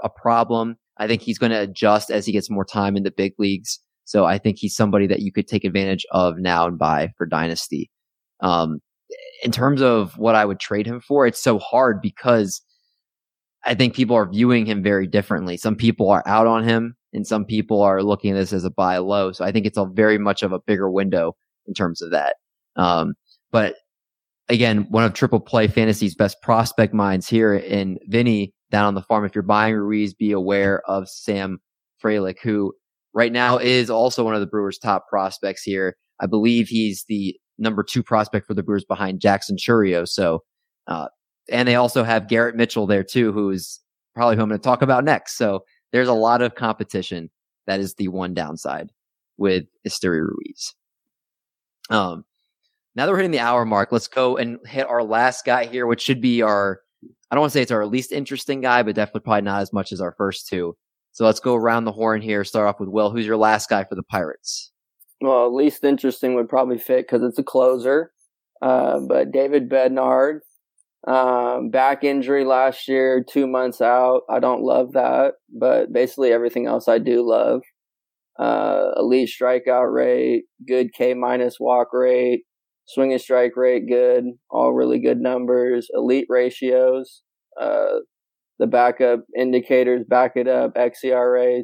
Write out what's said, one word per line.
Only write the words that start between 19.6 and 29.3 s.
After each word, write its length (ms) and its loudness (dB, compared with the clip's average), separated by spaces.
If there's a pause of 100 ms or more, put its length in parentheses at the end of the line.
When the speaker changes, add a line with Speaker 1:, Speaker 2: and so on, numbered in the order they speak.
Speaker 1:
it's 120 -2
a 80 0
very 320 2
much 260 -2
of 80 -2
a 80 -4
bigger 300 -2
window 460 0 (320)
in 60 -12
terms 280 -4
of 100 -10
that. 240 -2 (400)
Um, 380 0 (380)
but 240 0 (720)
again, 400 2
one 140 4
of 100 2
Triple 260 2
Play 280 2
Fantasy's 480 0
best 260 0
prospect 520 2
minds 340 0
here 280 4
in 420 -4 (100)
Vinny 460 0 (180)
down 140 4
on 100 0
the 80 -6
farm. 220 0
If 100 -6